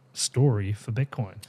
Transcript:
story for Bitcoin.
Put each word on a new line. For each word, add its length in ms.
story 640
for 180
Bitcoin. 440